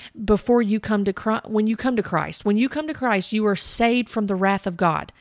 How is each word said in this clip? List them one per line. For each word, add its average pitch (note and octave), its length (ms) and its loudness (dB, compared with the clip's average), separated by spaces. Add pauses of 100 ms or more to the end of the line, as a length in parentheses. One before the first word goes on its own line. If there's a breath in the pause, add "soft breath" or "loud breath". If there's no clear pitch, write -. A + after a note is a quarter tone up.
(240 loud breath)
before A3+ 380 4
you G#3+ 180 0
come G#3 240 0
to G3 80 0
Chri-, - 380 -2
when G#3+ 180 2
you A3+ 80 0
come B3 220 -2
to G3 60 0
Christ. D#3 420 -4
When G#3 100 4
you B3+ 140 2
come D#4 180 -6
to D#4 60 -6
Christ, G#3+ 400 -2
you G#3+ 120 0
are G3+ 120 2
saved A#3 500 0
from G#3+ 200 -4
the G3 80 0
wrath F#3+ 300 0
of F3 120 -4
God. E3+ 440 0